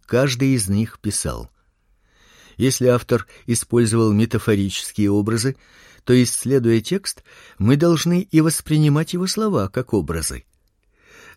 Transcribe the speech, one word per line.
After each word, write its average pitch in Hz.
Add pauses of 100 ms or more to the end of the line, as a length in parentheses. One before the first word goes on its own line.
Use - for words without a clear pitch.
каждый 131
из 101
них 104
писал. 62 (1080)
Если 127
автор 120 (180)
использовал 113
метафорические 104
образы, 110 (480)
то, 123
исследуя 117
текст, - (360)
мы 113
должны 170
и 156
воспринимать 151
его 180
слова 185
как -
образы. 80 (920)